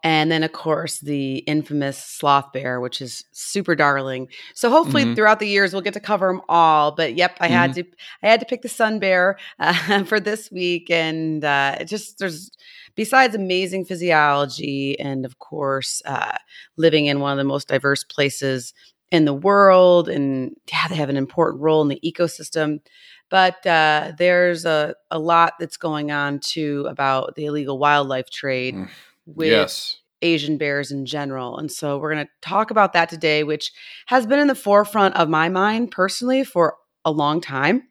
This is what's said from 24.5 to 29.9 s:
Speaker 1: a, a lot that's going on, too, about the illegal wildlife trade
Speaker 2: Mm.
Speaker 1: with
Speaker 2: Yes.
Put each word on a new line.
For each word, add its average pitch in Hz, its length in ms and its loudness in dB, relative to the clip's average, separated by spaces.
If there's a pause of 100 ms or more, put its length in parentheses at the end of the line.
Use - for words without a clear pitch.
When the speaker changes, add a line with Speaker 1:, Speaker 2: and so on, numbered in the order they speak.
Speaker 1:
a, 151 280 0 (160)
a 165 80 -6
lot 165 400 2
that's 170 200 -10
going 151 340 -4
on, 143 280 -4
too, 143 500 -6
about 135 460 -2
the 156 100 -8
illegal 143 340 -4
wildlife 139 500 0
trade 127 460 -6
Speaker 2:
Mm. 95 140 -10 (360)
Speaker 1:
with 156 220 -4
Speaker 2:
Yes. - 500 0 (240)